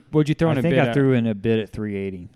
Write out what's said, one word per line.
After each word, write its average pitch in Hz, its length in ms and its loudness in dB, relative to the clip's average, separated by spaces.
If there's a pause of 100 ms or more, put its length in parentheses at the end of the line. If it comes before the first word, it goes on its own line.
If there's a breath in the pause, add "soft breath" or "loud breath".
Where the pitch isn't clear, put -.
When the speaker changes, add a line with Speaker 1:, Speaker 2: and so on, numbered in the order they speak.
(120)
Speaker 1:
what'd 151 160 2
you 156 80 0
throw 165 140 0
in 147 80 0
Speaker 2:
I - 20 0
Speaker 1:
a 120 40 -2
Speaker 2:
think 170 100 2
Speaker 1:
bid 170 60 2
Speaker 2:
I 135 80 2
Speaker 1:
at? 117 80 -2
Speaker 2:
threw 135 180 4
in 117 140 2
a 110 80 -2
bid 110 240 0
at 101 100 -8
three 107 260 -8
eighty. 95 400 -8